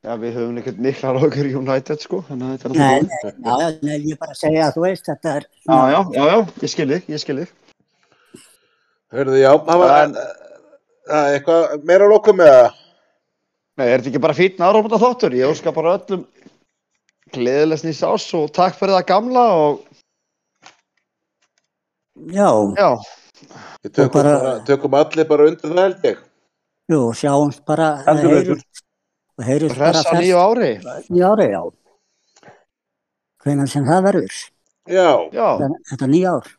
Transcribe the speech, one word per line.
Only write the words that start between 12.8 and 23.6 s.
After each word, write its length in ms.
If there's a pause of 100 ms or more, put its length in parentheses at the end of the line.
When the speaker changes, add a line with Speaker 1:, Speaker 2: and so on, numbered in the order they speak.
Speaker 1:
Nei, 100
er 80
þetta 160
ekki 120
bara 120
fínn 240
áramótaþáttur? 800
Ég 160
óska 180
bara 220
öllum 320 (1040)
gleðilegs 540
nýs 160
árs 300
og 180
takk 240
fyrir 220
það 100
gamla 440
og 280 (2500)
Speaker 2:
Já. 320 (220)
Speaker 1:
Já. 180 (880)